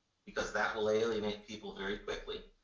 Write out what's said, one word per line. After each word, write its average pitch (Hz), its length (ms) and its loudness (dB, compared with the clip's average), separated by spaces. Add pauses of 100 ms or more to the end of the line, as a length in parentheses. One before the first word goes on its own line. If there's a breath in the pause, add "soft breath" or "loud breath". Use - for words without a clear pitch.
(260)
because 107 260 -4
that 107 240 0
will 107 140 4
alienate 107 560 2
people 104 300 -10
very 143 200 -2
quickly. - 400 -6 (280)